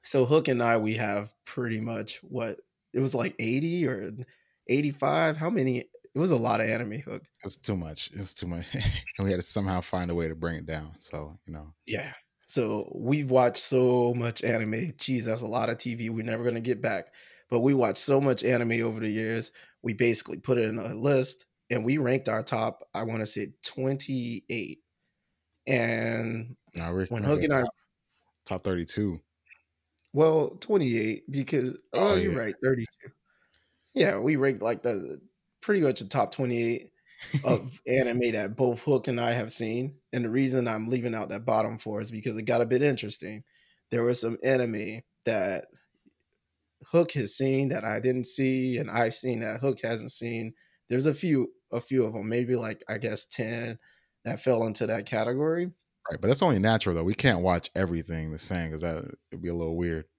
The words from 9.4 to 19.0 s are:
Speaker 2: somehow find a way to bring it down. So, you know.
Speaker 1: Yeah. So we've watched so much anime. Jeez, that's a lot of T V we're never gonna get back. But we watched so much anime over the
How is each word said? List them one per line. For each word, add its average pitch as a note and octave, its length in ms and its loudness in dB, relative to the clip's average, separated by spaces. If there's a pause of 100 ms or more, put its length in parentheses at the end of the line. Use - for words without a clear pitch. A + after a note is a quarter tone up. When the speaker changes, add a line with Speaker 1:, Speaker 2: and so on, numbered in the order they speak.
Speaker 2:
somehow F#2+ 360 0
find F2+ 300 -4
a E2+ 40 0
way E2+ 120 0
to D#2+ 80 -6
bring E2 220 -4
it C#2+ 80 -10
down. D#2 340 -8
So, D2+ 460 -12
you E2 80 -12
know. D#2 200 -14 (120)
Speaker 1:
Yeah. C3 280 -8 (340)
So G#2+ 480 -4
we've C3+ 360 0
watched B2 320 4
so B2 500 4
much A#2 300 -2
anime. A2+ 540 -2
Jeez, B2 260 -2
that's A#2 180 -2
a A2 60 -6
lot A2+ 220 0
of A#2+ 80 -4
T A#2+ 180 -6
V A#2 140 -6
we're A2+ 160 -4
never A#2 180 -4
gonna A#2 180 0
get A#2 200 -2
back. G2 320 -2 (360)
But A#2+ 120 4
we C3+ 120 6
watched A#2 260 4
so C#3 220 4
much C3 220 2
anime A#2 400 4
over A2 160 -2
the A2 100 -2